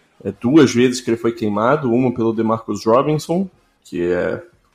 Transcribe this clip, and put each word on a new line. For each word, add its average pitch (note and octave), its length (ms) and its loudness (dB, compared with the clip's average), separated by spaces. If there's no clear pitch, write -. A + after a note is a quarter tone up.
é, G2+ 80 -6
duas B2+ 420 4
vezes B2 260 2
que - 100 -6
ele A2+ 60 0
foi A#2 140 -2
queimado, A2+ 640 0
uma B2 200 0
pelo A2+ 200 -2
DeMarcus A2 520 -4
Robinson, D3+ 640 0
que E2 180 -8
é F2 400 -2